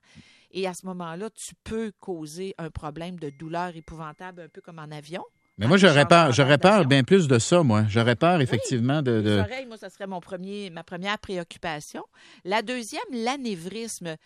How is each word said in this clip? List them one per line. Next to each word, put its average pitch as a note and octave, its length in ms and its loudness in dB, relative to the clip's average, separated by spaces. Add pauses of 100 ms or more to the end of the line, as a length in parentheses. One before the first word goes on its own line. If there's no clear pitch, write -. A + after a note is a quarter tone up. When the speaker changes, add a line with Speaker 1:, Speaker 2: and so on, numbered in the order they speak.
(520)
Speaker 1:
Et F#3 160 -6
à F3+ 60 -6
ce F3 120 -16
moment-là, F3+ 460 -10
tu - 320 -18
peux A3 360 -6
causer E3+ 600 -10
un D#3+ 100 -10
problème E3 480 -12
de D#3 140 -10
douleur D#3+ 440 -8
épouvantable, E3 680 -16
un D#3 80 -20
peu F#3+ 120 -20
comme E3+ 180 -20
en D3+ 120 -14
avion. D3+ 320 -12 (360)
Speaker 2:
Mais G2+ 60 -4
Speaker 1:
Hein, - 20 2
Speaker 2:
moi, F3+ 100 6
Speaker 1:
les F#3+ 40 6
Speaker 2:
j'aurais C#3+ 260 6
peur, E3+ 200 8
Speaker 1:
changements C3 60 4
Speaker 2:
j'aurais C#3 240 6
peur F3+ 140 6
Speaker 1:
d'orientation. F#3 180 4
Speaker 2:
bien C3+ 140 6
plus F#3 240 4
de B2+ 120 6
ça, F3 240 4
moi. G#2+ 240 4
J'aurais A#2 280 2
peur, F3 220 4
Speaker 1:
Oui, D3 60 4
Speaker 2:
effectivement, B2+ 600 0
de, B2+ 80 0
Speaker 1:
les A2 120 2
Speaker 2:
de G#2 160 2
Speaker 1:
oreilles, F#2+ 280 -4
moi, A3+ 100 -16
ça - 140 -16
serait G3 160 -12
mon F#3+ 120 -8
premier, G3 520 -12
ma E3 120 -14
première F#3+ 360 -6
préoccupation. E3+ 840 -10 (400)
La G3+ 200 -2
deuxième, B3 480 -8
l'anévrisme. A3 1040 -8 (100)